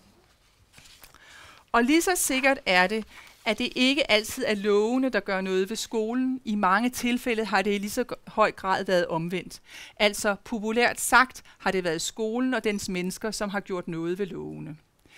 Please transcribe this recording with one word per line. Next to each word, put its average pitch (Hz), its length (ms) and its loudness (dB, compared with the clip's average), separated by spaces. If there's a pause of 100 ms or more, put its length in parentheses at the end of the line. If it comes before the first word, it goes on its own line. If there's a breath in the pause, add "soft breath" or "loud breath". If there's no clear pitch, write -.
(1700 loud breath)
Og 233 120 4
lige 302 180 4
så 370 140 0
sikkert 269 500 2
er 185 220 6
det, 214 180 -2 (400 loud breath)
at 214 120 0
det 240 180 -2
ikke 262 360 2
altid 214 360 0
er 214 80 2
lovene, 214 540 2
der 220 100 0
gør 196 220 -4
noget 190 280 0
ved 220 80 -6
skolen. 254 680 -2
I 214 100 -2
mange 208 340 4
tilfælde 240 560 -2
har 196 160 2
det 202 140 2
i - 20 0
lige 202 120 -4
så 247 140 -2
g-, - 120 -8 (160)
høj 208 200 2
grad 190 340 -2
været 180 220 2
omvendt. 170 540 -6 (380 loud breath)
Altså 208 440 2
populært 220 580 0
sagt - 420 4 (140 soft breath)
har - 140 -2
det 185 120 0
været 165 180 -2
skolen 240 520 -2
og 220 100 -2
dens 208 260 -2
mennesker, 185 420 -4
som 208 180 -6
har 202 100 -4
gjort 185 280 -8
noget 170 320 -4
ved 202 60 -2
lovene. 156 520 -10 (400 loud breath)